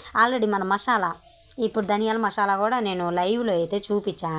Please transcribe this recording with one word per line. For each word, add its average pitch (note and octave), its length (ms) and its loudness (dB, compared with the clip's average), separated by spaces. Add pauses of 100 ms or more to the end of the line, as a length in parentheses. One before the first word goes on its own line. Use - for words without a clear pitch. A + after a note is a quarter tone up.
(200)
already A#3 340 2
మన G3 80 -2 (100)
మసాలా, G3+ 380 0 (560)
ఇప్పుడు G#3+ 240 -2
ధనియాల A3 360 2
మసాలా G3+ 360 0
కూడా A3+ 240 2
నేను F3+ 180 -2 (140)
లైవ్లో G#3+ 400 2
అయితే E3+ 180 -2 (120)
చూపించా G3+ 500 -2